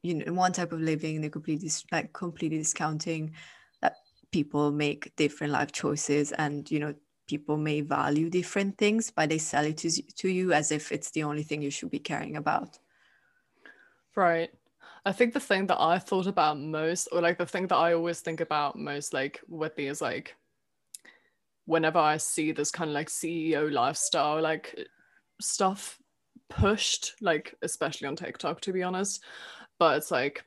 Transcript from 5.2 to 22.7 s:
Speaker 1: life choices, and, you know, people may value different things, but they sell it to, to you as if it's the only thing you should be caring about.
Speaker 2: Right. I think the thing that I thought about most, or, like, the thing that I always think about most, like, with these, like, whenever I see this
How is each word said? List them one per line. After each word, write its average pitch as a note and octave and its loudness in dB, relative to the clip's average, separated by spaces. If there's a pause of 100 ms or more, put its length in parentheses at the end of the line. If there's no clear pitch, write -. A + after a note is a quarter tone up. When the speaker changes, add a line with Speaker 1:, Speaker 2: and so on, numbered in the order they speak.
Speaker 1:
life D3 2
choices, D3 0
and, D3 -2
you D3+ 0
know, D3 -4 (320)
people D3+ -2
may D3+ 0
value D3 2
different G3 0
things, G#3+ 2
but D#3 2
they D#3+ 2
sell D3+ 0
it D#3 0
to, E3 -2 (280)
to F#3+ -2
you F#3 2
as D#3 4
if D3+ -2
it's D3+ -6
the D#3 -2
only D3+ -2
thing D3+ -4
you C#3+ -2
should - -8
be - -6
caring - -6
about. - -2 (1400)
Speaker 2:
Right. E3+ 4 (540)
I G3 0
think A#3 4
the C#4+ 0
thing G3 2
that - 2
I E3 6
thought F#3 0
about D#3 2
most, D#3 -2
or, F3+ 2
like, E3+ 2
the F3 0
thing F#3 -4
that F3 4
I E3+ 4
always E3+ 0
think E3 -6
about D3+ -2
most, D3 -6
like, C#3 -2
with D#3 -6
these, D3 -4
like, - -4 (1300)
whenever E3 4
I D3+ 4
see D#3 -2
this D3+ -2